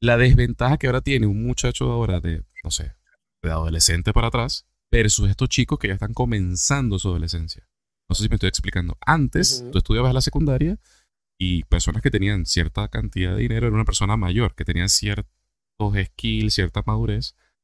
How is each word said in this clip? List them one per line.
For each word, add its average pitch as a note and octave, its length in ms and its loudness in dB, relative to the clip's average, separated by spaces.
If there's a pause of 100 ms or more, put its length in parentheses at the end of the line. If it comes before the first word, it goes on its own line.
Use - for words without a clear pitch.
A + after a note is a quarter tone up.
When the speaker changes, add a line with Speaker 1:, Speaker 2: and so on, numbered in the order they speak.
Speaker 1:
la A#2 160 4
desventaja B2 600 4
que - 100 -2
ahora B2+ 140 0
tiene B2+ 260 0
un G#2 160 0
muchacho B2 480 -2
ahora A2 280 0
de, E2 240 -4 (200)
no F2 80 -8
sé, - 220 -6 (500)
de E2 80 -2
adolescente E2 600 0
para A#2 140 2
atrás, A#2+ 400 -4 (240)
versus G#2+ 380 2
estos B2 200 0
chicos C3 300 0
que - 80 -4
ya F#2+ 80 -2
están G#2 180 -6
comenzando A2 840 -2
su G2 100 -2
adolescencia. E2 580 -6 (420)
No F2+ 60 2
sé G#2 80 -2
si G#2+ 60 0
me - 60 2
estoy F#2+ 140 0
explicando. F2+ 560 -4
Antes, D3 560 0
Speaker 2:
Ujú. B2 100 -12
Speaker 1:
tú - 80 0
estudiabas B2 340 2
la B2+ 80 2
secundaria D3 580 0 (600)
y F2+ 260 0
personas - 360 2
que - 100 2
tenían G2 340 0
cierta F2 420 -2
cantidad F#2+ 480 -2
de G#2 60 0
dinero, A#2 260 0
era G#2+ 80 0
una A2 100 2
persona G#2 320 2
mayor, G2 380 0
que - 100 -8
tenía F2 220 0
ciertos G#2 400 -2 (800)
skills, A2 480 -2
cierta G2 320 -2
madurez A2 500 -2 (280)